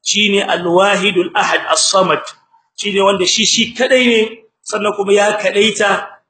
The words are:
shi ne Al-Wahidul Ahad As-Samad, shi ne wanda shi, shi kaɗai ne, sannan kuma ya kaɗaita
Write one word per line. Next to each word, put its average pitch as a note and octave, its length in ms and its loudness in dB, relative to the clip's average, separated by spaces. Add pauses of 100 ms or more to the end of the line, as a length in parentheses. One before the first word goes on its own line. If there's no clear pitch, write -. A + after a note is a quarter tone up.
shi G3+ 320 0
ne G3 80 2
Al-Wahidul F3+ 960 0
Ahad E3+ 320 -2
As-Samad, D#3+ 560 0 (480)
shi G3+ 240 -4
ne G3 80 2
wanda F#3+ 240 2
shi, A3 160 0
shi - 320 -2
kaɗai B3+ 320 2
ne, A3+ 100 4 (460)
sannan G#3 320 -4
kuma G3 160 0
ya G#3 240 2
kaɗaita G3+ 800 0 (120)